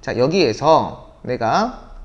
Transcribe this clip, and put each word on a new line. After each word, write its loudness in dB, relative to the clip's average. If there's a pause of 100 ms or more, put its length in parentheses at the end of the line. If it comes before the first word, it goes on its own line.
자, -4
여기에서 2
내가 -2 (120)